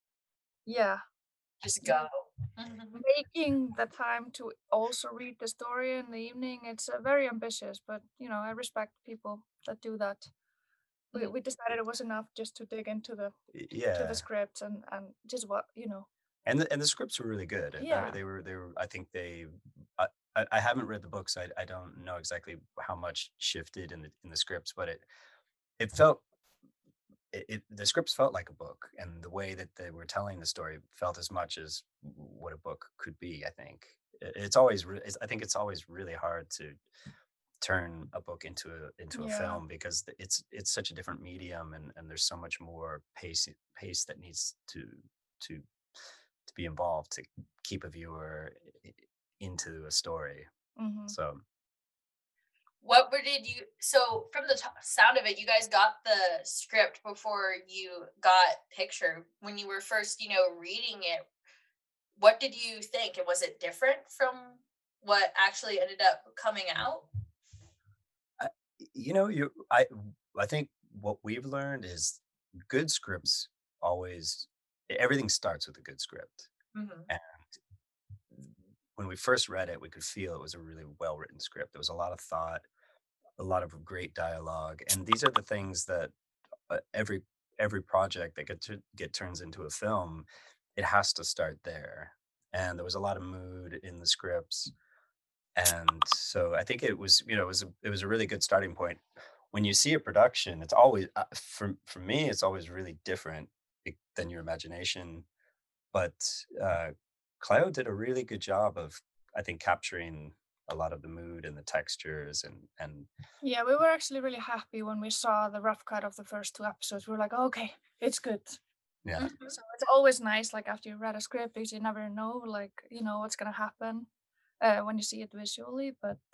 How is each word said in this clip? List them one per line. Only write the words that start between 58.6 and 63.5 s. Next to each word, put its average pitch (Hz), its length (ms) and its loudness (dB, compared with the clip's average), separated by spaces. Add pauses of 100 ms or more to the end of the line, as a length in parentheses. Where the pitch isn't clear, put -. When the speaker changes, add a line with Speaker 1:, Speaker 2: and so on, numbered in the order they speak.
Speaker 2:
picture. 170 520 -2 (140)
When 202 180 -8
you 202 100 -6
were 196 140 -2
first, 214 400 0
you 208 80 -8
know, 185 280 6
reading 214 440 -8
it, 170 240 -2 (920)
what 220 220 12
did 269 140 -2
you 226 260 -8
think? 220 380 -4
And 539 80 -2
was - 160 2
it - 180 -4